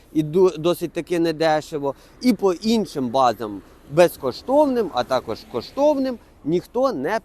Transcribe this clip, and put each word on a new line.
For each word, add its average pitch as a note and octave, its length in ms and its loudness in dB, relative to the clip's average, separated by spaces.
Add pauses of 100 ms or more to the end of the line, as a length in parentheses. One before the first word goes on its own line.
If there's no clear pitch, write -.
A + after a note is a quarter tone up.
(140)
і D#3 100 0
до-, F3+ 260 4
досить D#3+ 420 -2
таки E3+ 280 -4
недешево. D#3 760 0 (260)
І B3 120 2
по F#3+ 200 0
іншим F#3 560 -2
базам A2 520 0 (300)
безкоштовним, G3 1000 2
а B2 100 0
також A2+ 360 -2 (120)
коштовним, C4 640 -2 (280)
ніхто A3 480 -2
не E3+ 320 -4